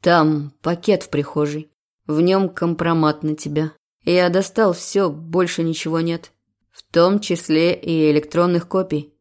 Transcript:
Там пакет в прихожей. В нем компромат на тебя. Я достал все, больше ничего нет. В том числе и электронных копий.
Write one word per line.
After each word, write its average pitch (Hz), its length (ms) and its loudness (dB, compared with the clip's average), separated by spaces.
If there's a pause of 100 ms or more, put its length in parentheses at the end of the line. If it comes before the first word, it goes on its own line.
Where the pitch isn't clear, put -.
Там 156 600 2
пакет 175 440 -2
в - 60 -16
прихожей. 147 600 -4 (360)
В 151 140 0
нем 185 280 2
компромат 165 760 -2
на 151 140 -4
тебя. 151 360 -4 (300)
Я 180 260 2
достал 190 440 0
все, 185 360 -2
больше 165 540 -4
ничего 165 380 -4
нет. 165 320 -6 (380)
В - 120 -20
том 185 380 4
числе 170 540 0
и 160 360 0
электронных 170 580 0
копий. 180 520 -4